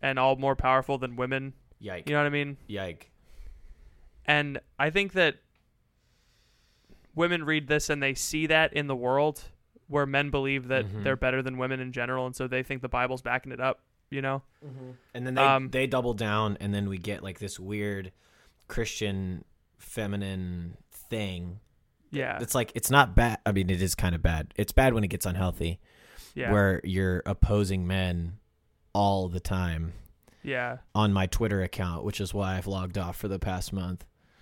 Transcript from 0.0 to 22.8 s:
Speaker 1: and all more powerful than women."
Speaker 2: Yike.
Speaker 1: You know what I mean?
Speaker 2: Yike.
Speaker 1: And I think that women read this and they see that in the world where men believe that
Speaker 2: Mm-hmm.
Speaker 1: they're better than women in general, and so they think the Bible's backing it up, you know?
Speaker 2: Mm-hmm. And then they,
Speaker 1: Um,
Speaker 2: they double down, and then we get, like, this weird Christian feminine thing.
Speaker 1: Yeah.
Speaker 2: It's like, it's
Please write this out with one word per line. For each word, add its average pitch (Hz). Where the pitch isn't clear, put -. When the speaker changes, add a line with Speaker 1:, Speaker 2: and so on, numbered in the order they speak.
Speaker 1:
and 135
all 135
more 135
powerful 131
than 123
women." 135
Speaker 2:
Yike. 90
Speaker 1:
You 147
know 147
what 147
I -
mean? 143
Speaker 2:
Yike. 95
Speaker 1:
And 147
I 147
think 196
that 175
women 170
read 151
this 151
and 143
they 135
see 156
that 160
in 143
the 135
world 135
where 143
men 139
believe 135
that 127
Speaker 2:
Mm-hmm. 101
Speaker 1:
they're 135
better 131
than 127
women 131
in 127
general, 127
and 127
so 131
they 127
think 127
the 127
Bible's 127
backing 127
it 120
up, 131
you 135
know? 135
Speaker 2:
Mm-hmm. 131
And 123
then 127
they, 135
Speaker 1:
Um, 135
Speaker 2:
they 131
double 123
down, 107
and 101
then 101
we 95
get, 101
like, 95
this 101
weird 98
Christian 98
feminine 95
thing. 95
Speaker 1:
Yeah. 131
Speaker 2:
It's 120
like, 120
it's -